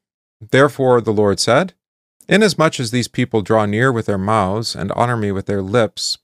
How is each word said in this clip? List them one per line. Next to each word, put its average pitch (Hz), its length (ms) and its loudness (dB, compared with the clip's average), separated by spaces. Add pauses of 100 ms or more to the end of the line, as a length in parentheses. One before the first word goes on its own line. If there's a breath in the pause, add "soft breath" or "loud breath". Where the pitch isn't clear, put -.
(520)
Therefore 131 480 4
the 110 140 -2
Lord 101 260 2
said, 143 360 0 (520)
Inasmuch 160 500 0
as 120 140 -4
these 120 160 -2
people 120 340 -2
draw 107 240 2
near 110 240 0
with 117 180 -2
their 101 100 0
mouths 104 580 -2
and 98 160 -6
honor 120 240 0
me 104 160 -2
with 95 140 -6
their 101 160 -4
lips, 104 640 -2